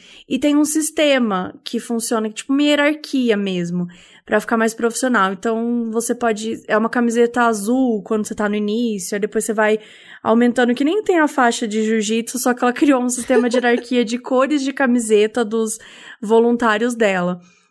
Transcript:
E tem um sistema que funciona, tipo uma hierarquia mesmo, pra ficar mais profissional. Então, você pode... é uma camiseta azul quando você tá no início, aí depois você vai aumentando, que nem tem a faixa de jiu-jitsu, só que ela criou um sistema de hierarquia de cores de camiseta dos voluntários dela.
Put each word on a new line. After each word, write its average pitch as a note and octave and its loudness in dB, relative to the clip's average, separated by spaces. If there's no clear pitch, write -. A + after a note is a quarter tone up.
E C4 -2
tem D4 2
um D4 4
sistema C#4 0
que - -6
funciona, A3 -4
tipo - -6
uma C#4+ 2
hierarquia D4 0
mesmo, F3+ -4
pra G#3+ 0
ficar G#3+ -2
mais A3+ 0
profissional. A3+ 0
Então, A#3 -4
você A#3 -2
pode... A3+ -4
é G#3+ 0
uma A3+ 0
camiseta A#3+ 0
azul A#3 0
quando G#3+ -2
você G#3 -8
tá G#3 -2
no G#3 -2
início, G#3+ -2
aí G3+ -2
depois G#3 -2
você - -4
vai G#3+ 2
aumentando, A#3+ 4
que C4+ 0
nem G4+ 0
tem F4+ 2
a D4+ 4
faixa A#3+ 0
de G#3+ -2
jiu-jitsu, A3+ -2
só B3 0
que B3 -4
ela B3 2
criou C4 2
um B3 -2
sistema B3 2
de A#3 2
hierarquia A#3+ 2
de A#3 -4
cores C4 0
de C4+ -4
camiseta A#3 2
dos A3 -4
voluntários A#3 2
dela. F3+ 0